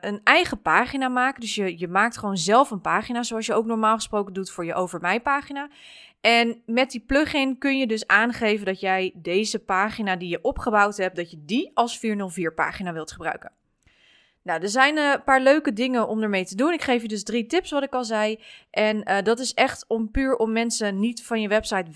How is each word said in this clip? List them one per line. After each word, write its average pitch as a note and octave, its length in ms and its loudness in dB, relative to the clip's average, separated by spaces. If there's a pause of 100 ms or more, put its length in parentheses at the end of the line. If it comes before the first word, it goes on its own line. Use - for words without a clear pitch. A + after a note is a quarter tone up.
een G#3 240 -6
eigen D#4+ 380 4
pagina B3 460 2
maken. B3 320 -2
Dus A3 140 -6
je, F#3 240 -2
je E3+ 100 -6
maakt G3+ 300 2
gewoon G3 180 -4
zelf G#3+ 340 4
een G3 100 -6
pagina, G#3+ 420 -2
zoals A3 240 -6
je A3+ 80 0
ook A3+ 120 2
normaal A3 280 2
gesproken G#3 380 -4
doet F#3+ 180 -8
voor F3 140 -8
je E3 100 -4
Over F3+ 260 -4
Mij F3 200 0
pagina. C#4+ 480 -4 (520)
En A#3 460 2
met B3 240 0
die A#3 160 -12
plugin C4+ 520 0
kun C4+ 200 0
je C4 80 0
dus A3 200 -4
aangeven G#3+ 600 2
dat F#3+ 140 -2
jij F#3+ 340 0
deze F#3 440 -2
pagina G3 580 -2
die F3 120 -8
je E3+ 140 -4
opgebouwd G#3 540 2
hebt, F#3 200 -2
dat E3+ 140 -6
je D3+ 140 -20
die A3+ 300 -2
als A#3 240 0
vier G#3+ 180 -2
nul G3+ 120 -6
vier E3+ 260 -4
pagina F3 380 -4
wilt D#3 200 -10
gebruiken. - 400 -8 (920)
Nou, E3 200 -4
er G3 60 -2
zijn, C4+ 300 2
eh, C#4+ 120 2
een C#4 140 0
paar C4+ 160 4
leuke C#4 320 4
dingen A#3+ 360 0
om A3 140 -2
ermee G3 220 0
te F#3 100 -14
doen. C#4 180 2
Ik E4 100 -2
geef A#3+ 200 0
je A#3 60 -8
dus G#3 140 -6
drie A3+ 240 -2
tips, E4+ 240 -2
wat C#4+ 120 -2
ik C4+ 100 -6
al B3+ 120 -2
zei. G#3+ 380 -2 (280)
En, G#3+ 320 0
eh, G3 200 0
dat A3+ 160 2
is B3+ 160 -6
echt - 340 0
om A3 220 -2
puur C4+ 260 2
om A3+ 160 0
mensen A3+ 480 -2
niet A#3 220 -2
van A3+ 180 -4
je G#3+ 80 -2
website G3+ 480 0